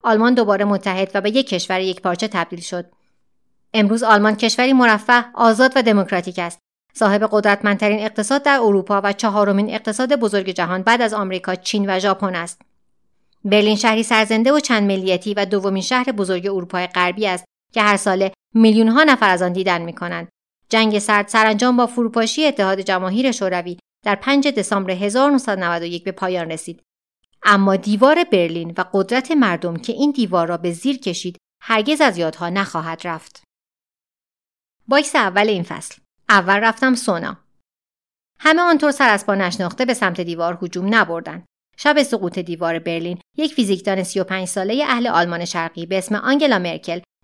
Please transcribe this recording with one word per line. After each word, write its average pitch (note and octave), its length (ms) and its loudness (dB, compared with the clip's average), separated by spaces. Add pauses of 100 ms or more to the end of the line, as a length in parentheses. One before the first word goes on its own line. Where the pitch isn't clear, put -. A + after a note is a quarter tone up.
آلمان A#3 300 4
دوباره G#3 300 2
متحد F#3+ 500 -2
و G3+ 60 0
به G#3 100 -2
یک C4+ 180 0
کشور F#3 320 -4
یکپارچه F#3 480 -4
تبدیل F3 320 -6
شد. F3 240 -10 (920)
امروز A3 280 2
آلمان G#3+ 340 4
کشوری B3 360 2
مرفه، A#3+ 520 4 (100)
آزاد A#3 420 4
و C4 60 2
دموکراتیک F#3+ 560 0
است. E3+ 200 -8 (360)
صاحب G#3+ 360 2
قدرتمندترین G#3 680 2
اقتصاد G#3+ 440 -2
در C#4 200 2
اروپا G3+ 420 2
و G3+ 80 0
چهارمین G3+ 640 0
اقتصاد A3+ 380 -2
بزرگ G#3 380 0
جهان F3+ 320 -4
بعد A#3+ 200 2
از A3 120 0
آمریکا، F#3 400 -4
چین G3 360 -4
و F#3+ 80 0
ژاپن F#3+ 360 0
است. E3+ 280 -8 (840)
برلین G#3 320 4
شهری A3 260 0
سرزنده A3 500 2
و D4+ 80 4
چند A#3 220 0
ملیتی F#3+ 520 -2
و G3+ 100 0
دومین F#3+ 380 -2
شهر B3+ 300 -2
بزرگ F#3+ 340 -2
اروپای F3+ 400 -4
غربی F3+ 400 -2
است F3+ 180 -4 (280)
که A3 100 0
هر G#3 140 4
ساله F#3+ 360 0 (220)
میلیون‌ها A3+ 500 6
نفر B3 260 4
از F3+ 120 2
آن F3+ 100 0
دیدن F3+ 300 -2
می‌کنند. E3+ 460 -10 (400)
جنگ A3 300 2
سرد G#3 300 0
سرانجام A3 480 2
با A#3+ 100 4
فروپاشی A#3 600 -2
اتحاد G3 340 0
جماهیر F#3+ 520 0
شوروی F3+ 460 -4 (260)
در G#3 100 2
پنج C#4 340 0
دسامبر G3 420 -2
هزار G#3 400 0
نهصد A#3 280 0
و - 20 -6
نود E3+ 220 -4
و - 20 -8
یک E3+ 200 -8
به F#3+ 80 -6
پایان F3+ 380 -4
رسید. D#3+ 320 -12 (640)
اما G3 320 4
دیوار B3 480 2
برلین E3+ 540 -2
و F#3 140 -2
قدرت A#3+ 380 -2
مردم F3+ 460 0
که A3+ 160 -8
این C#4+ 180 0
دیوار F#3 360 0
را E3+ 100 -4
به E3+ 160 -4
زیر B3+ 260 -4
کشید، F3+ 380 -8 (260)
هرگز A3+ 380 0
از A3+ 180 2
یادها E3+ 300 -4
نخواهد E3 560 -6
رفت. D#3+ 380 -12 (1500)
باکس C#4+ 280 0
اول G#3 320 2
این G3 140 0
فصل. - 320 -12 (340)
اول G3 280 4
رفتم A3+ 380 2
سونا. F#3+ 420 -4 (1040)
همه D#4+ 220 4
آنطور D4+ 280 2
سر C#4 180 2
از G#3+ 180 2
پا G3+ 80 0
نشناخته F#3 500 -2
به B3 100 0
سمت F#3+ 260 -4
دیوار E3+ 420 -4
هجوم F#3 320 -4
نبردند. E3+ 500 -2 (320)
شب D4 260 0
سقوط F#3+ 360 -6
دیوار E3+ 400 -6
برلین، E3+ 400 -6 (180)
یک D#4 180 -4
فیزیکدان F#3+ 480 -2
سی F3+ 180 -6
و F3+ 40 -2
پنج F#3 240 -6
سالهٔ G#3+ 360 -4
اهل B3 220 -2
آلمان E3+ 380 -2
شرقی E3+ 420 -8
به F#3 120 -4
اسم F#3+ 160 -4
آنگلا C4+ 440 0
مرکل E3+ 420 -6 (240)